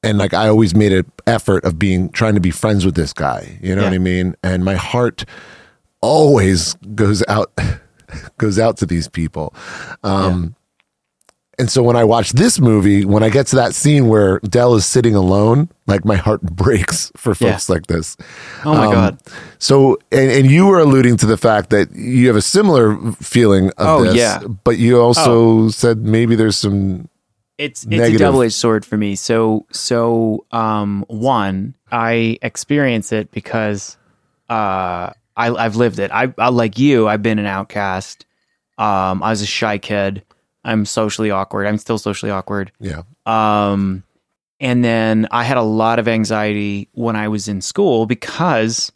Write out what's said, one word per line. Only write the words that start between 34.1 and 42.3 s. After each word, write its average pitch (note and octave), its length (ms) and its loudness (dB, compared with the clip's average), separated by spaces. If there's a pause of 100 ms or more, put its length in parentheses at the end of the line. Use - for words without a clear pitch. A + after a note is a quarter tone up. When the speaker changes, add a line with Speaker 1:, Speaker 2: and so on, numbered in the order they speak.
Speaker 2:
uh, F#2+ 600 -4 (300)
I, A#2+ 140 0
I've A2 220 -2
lived A2+ 240 0
it. G2 120 -4
I, B2+ 260 -2
I, A#2+ 120 0
like A#2 300 0
you, B2+ 280 4
I've G#2+ 160 -2
been A2 160 -2
an G#2 80 -4
outcast. G2 800 -8 (520)
Um, F#2+ 460 -2
I A2 80 -2
was G#2+ 100 -4
a G#2 60 -6
shy G#2+ 320 -4
kid. G2 440 -6 (400)
I'm A2 220 -2
socially G#2+ 460 -4
awkward. G2 360 -4
I'm G#2+ 100 -2
still A2 220 -6
socially G#2 320 -6